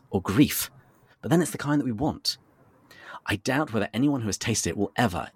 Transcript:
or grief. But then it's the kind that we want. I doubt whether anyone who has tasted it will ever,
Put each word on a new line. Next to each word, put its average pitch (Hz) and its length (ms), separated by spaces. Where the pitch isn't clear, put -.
or 98 120
grief. - 480
But 107 120
then 175 100
it's - 80
the - 80
kind 147 220
that - 40
we 127 60
want. - 320
I 104 100
doubt 131 380
whether 101 180
anyone 135 300
who 110 60
has 90 100
tasted - 320
it - 80
will 101 180
ever, - 400